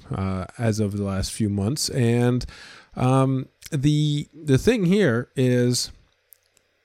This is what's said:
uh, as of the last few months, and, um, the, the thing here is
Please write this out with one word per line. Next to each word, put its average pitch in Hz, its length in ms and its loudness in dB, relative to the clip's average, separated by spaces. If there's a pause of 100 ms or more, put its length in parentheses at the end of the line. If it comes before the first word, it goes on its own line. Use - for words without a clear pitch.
uh, 95 360 -4 (120)
as 113 220 0
of 104 160 -2
the 101 80 -4
last 95 300 -4
few 107 160 -2
months, 101 400 -2
and, 120 560 0 (500)
um, 131 540 0 (200)
the, 147 640 0
the 139 240 2
thing 214 280 2
here 165 500 2
is 123 560 0 (920)